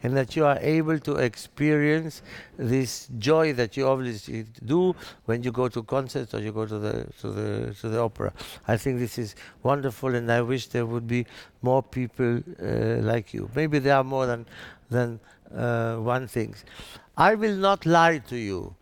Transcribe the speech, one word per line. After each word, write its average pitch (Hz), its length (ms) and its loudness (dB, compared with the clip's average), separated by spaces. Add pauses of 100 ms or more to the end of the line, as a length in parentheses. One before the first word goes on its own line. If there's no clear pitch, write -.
and 127 120 2
that 135 200 0
you 156 100 4
are 143 160 6
able 156 380 2
to 143 160 -2
experience 151 1040 0 (380)
this 127 480 0 (100)
joy 151 360 4
that 120 220 -2
you 135 120 2
obviously 120 580 -2 (180)
do 175 320 2 (300)
when 117 160 0
you 123 100 -2
go 123 160 0
to 120 140 -4
concerts 127 540 -4
or 110 40 -2
you 107 120 -4
go 110 160 -4
to 107 100 -6
the, 110 300 -4 (140)
to 107 100 -6
the, 107 500 -4
to 113 80 -6
the 110 100 0
opera. 107 320 -2 (360)
I 113 100 2
think 127 220 -2
this 120 180 -4
is 113 160 -6 (300)
wonderful, 135 500 0
and 117 180 0
I 120 100 4
wish 120 260 -2
there 120 180 -2
would 117 220 -4
be 120 180 0 (380)
more 127 180 4
people, 120 580 -2 (220)
uh, 113 400 0
like 110 320 0
you. 101 220 -6
Maybe 151 240 0
there 139 160 4
are 135 80 4
more 131 240 0
than, 117 180 -2 (460)
than, 120 280 0 (360)
uh, 117 420 -2
one 120 300 -2
thing. 107 280 -4 (640)
I 190 180 6
will 214 200 2
not 196 300 2
lie 165 340 6
to 123 180 -8
you. 95 440 -6